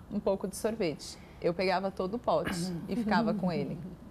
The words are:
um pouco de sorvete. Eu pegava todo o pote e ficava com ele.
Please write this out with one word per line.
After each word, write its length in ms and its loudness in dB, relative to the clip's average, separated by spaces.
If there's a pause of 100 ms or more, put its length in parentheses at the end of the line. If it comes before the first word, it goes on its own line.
um 120 -2
pouco 260 2
de 80 -6
sorvete. 640 -2 (240)
Eu 120 4
pegava 380 2
todo 220 -2
o 60 -4
pote 540 2 (140)
e 80 -2
ficava 380 4
com 180 2
ele. 260 -2 (340)